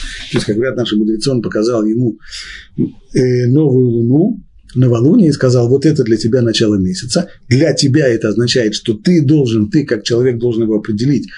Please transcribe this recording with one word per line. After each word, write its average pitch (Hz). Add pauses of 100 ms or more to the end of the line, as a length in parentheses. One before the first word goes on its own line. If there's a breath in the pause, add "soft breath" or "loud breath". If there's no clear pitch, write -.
(340 loud breath)
есть, -
как 107
говорят 123
наши 107
мудрецы, 107
он 123
показал 110
ему, 110 (960 loud breath)
э, 123
новую 127
луну, 127 (300)
новолуние, 127
и 139
сказал: 123
"Вот 135
это 147
для 110
тебя 120
начало 110
месяца". 92 (220 loud breath)
Для 139
тебя 143
это 113
означает, 113
что -
ты 165
должен, 113
ты -
как 107
человек 120
должен 117
его 107
определить 113 (100)